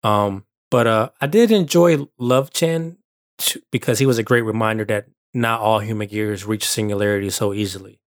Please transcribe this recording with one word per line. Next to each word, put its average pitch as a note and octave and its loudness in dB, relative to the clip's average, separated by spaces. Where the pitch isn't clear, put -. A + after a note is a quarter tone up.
Um, G#2 0
but, A#2+ 4
uh, A2+ 2
I C#3 -2
did G#3+ 4
enjoy E3+ 4
Love B2+ 2
Chan E3 -4
t-, - -6
because B2 -2
he C3+ 4
was B2 4
a A2+ -2
great A#2+ 2
reminder A2 -2
that G#2 -4
not A#2 -2
all G#2+ 2
human G#2+ -4
gears G#2 -6
reach G#2+ -4
singularity G#2 -2
so G2+ -2
easily. G2 -8